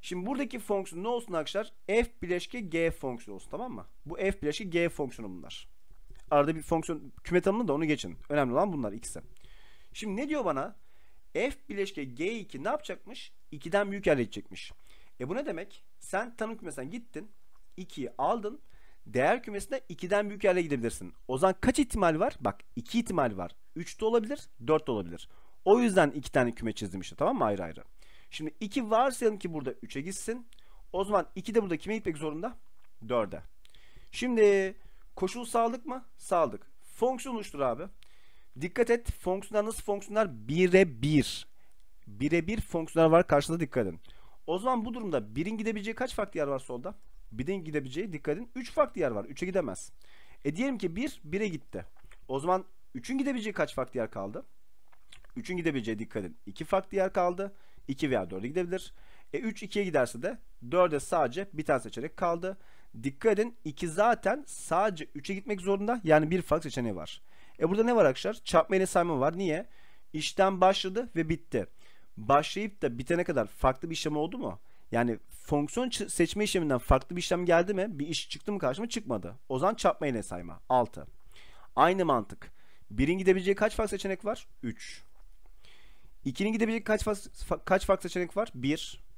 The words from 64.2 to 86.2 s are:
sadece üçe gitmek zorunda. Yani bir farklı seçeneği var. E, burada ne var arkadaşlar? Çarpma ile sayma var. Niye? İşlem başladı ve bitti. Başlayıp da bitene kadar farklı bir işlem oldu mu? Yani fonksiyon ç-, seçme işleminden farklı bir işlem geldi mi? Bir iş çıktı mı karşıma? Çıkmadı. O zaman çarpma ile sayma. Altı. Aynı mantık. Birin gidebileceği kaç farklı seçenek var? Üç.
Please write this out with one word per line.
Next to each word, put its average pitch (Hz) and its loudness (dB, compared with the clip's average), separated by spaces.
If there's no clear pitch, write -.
sadece 175 0
üçe 147 -4
gitmek 196 -4
zorunda. 202 2
Yani 156 8
bir 175 4
farklı 156 2
seçeneği 117 0
var. - -8
E, 160 4
burada 208 4
ne 240 4
var 202 10
arkadaşlar? 151 4
Çarpma 180 6
ile 190 4
sayma 170 2
var. 160 2
Niye? 180 0
İşlem 190 4
başladı 190 4
ve 160 0
bitti. 131 0
Başlayıp 143 4
da 120 0
bitene 170 0
kadar 135 2
farklı 135 2
bir 160 -4
işlem 151 -2
oldu 165 -2
mu? 107 -6
Yani 117 2
fonksiyon 156 0
ç-, 214 -4
seçme 190 2
işleminden 156 4
farklı 139 4
bir 175 -2
işlem 175 0
geldi 180 6
mi? 190 0
Bir 147 -4
iş 160 -4
çıktı - -4
mı 202 0
karşıma? 160 0
Çıkmadı. 113 -4
O 131 0
zaman 190 4
çarpma 175 2
ile 120 0
sayma. 87 -8
Altı. 120 2
Aynı 175 8
mantık. 120 0
Birin 139 2
gidebileceği 190 6
kaç 208 2
farklı 220 0
seçenek 190 -2
var? 214 -2
Üç. - -6